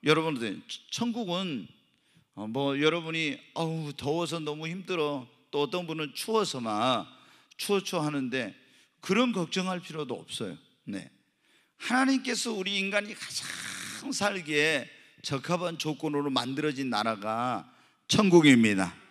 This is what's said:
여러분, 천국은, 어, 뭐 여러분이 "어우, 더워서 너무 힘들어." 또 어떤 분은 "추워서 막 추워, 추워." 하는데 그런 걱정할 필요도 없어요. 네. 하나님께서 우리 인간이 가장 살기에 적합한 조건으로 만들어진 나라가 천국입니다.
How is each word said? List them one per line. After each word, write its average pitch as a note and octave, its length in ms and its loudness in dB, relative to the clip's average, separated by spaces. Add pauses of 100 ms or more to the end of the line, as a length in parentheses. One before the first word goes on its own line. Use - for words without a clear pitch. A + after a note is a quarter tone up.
여러분, C#3+ 580 0 (280)
천국은, F#3+ 760 -4 (640)
어, G#2 120 -10
뭐 C#3 340 0
여러분이 D#3+ 580 2 (160)
"어우, D#3+ 420 -4
더워서 D#3+ 440 -2
너무 D3+ 260 -6
힘들어." D#3+ 640 -4 (220)
또 D3 120 2
어떤 F3 240 -2
분은 D#3 280 -6
"추워서 G#3 460 0
막 A2+ 460 2 (520)
추워, G3+ 240 2
추워." F3+ 200 -2
하는데 C3 520 -2 (460)
그런 A#3 320 2
걱정할 F#3 480 -2
필요도 D3+ 340 -6
없어요. - 420 -8 (280)
네. F#2 260 -10 (680)
하나님께서 B3+ 760 0
우리 G3 260 -2
인간이 G3+ 360 -2
가장 - 1000 -10
살기에 D#3 760 2 (340)
적합한 E3 560 -2
조건으로 D3 520 -2
만들어진 C3+ 600 0
나라가 A2 800 -2 (380)
천국입니다. B2 840 6 (160)